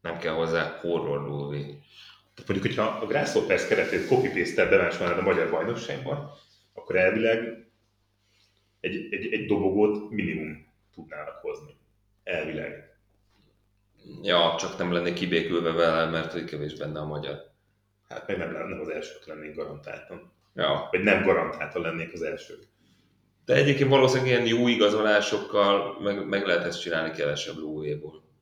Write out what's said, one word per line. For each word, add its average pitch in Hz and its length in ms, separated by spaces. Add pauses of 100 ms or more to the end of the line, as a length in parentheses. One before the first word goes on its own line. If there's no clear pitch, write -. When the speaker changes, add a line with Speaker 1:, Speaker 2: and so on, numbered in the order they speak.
Speaker 1:
Nem 82 180
kell 80 160
hozzá 82 460
horror 73 480
lóvé. 71 320 (720)
Speaker 2:
Tehát - 140
mondjuk, 95 140 (120)
hogyha 110 300
a - 20
Grasshoppers 107 600
keretét - 400
copy-paste-tel 92 640
bemásolnád 87 500
a 90 40
magyar 87 280
bajnokságba, 80 880 (340)
akkor - 240
elvileg 113 720 (1120)
egy, - 300
egy, 113 220
egy 104 140
dobogót 104 640
minimum 78 560 (280)
tudnának 76 460
hozni. 73 360 (480)
Elvileg. 78 760 (1200)
Speaker 1:
Ja, 85 360
csak - 200
nem 90 140
lennék 87 220
kibékülve 85 580
vele, 82 380
mert 82 220
hogy 82 120
kevés 76 300
benne 76 260
a 76 60
magyar. 73 320 (680)
Speaker 2:
Hát - 180
meg 98 120
nem, 82 300
nem 92 120
az 78 80
elsők - 380
lennénk 76 300
garantáltan. - 760 (220)
Speaker 1:
Ja. - 360
Speaker 2:
Vagy 92 120
nem 98 200
garantáltan 82 600
lennék 82 300
az 85 100
elsők. - 460 (760)
Speaker 1:
De 127 100
egyébként 139 360
valószínűleg 127 420
ilyen 117 140
jó 120 220
igazolásokkal 104 1300
meg, 98 280
meg 101 180
lehet 85 180
ezt 85 160
csinálni 80 360
kevesebb 73 400
lóvéból. 76 680 (200)